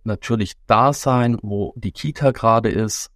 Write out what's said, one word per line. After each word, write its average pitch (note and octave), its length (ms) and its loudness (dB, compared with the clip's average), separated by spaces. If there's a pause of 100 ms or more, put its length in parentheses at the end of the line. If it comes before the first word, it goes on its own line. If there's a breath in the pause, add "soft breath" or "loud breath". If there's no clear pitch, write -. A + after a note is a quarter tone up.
natürlich G#2+ 520 -2 (120)
da B2 280 4
sein, B2 480 0
wo G2+ 340 -4
die G#2+ 160 -8
Kita D3 380 -2
gerade A2+ 400 2
ist. A2 460 -4